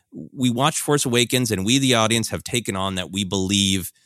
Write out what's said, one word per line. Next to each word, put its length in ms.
we 380
watched 280
Force 280
Awakens, 440
and 140
we, 140
the 160
audience, 360
have 140
taken 320
on 200
that 160
we 120
believe 680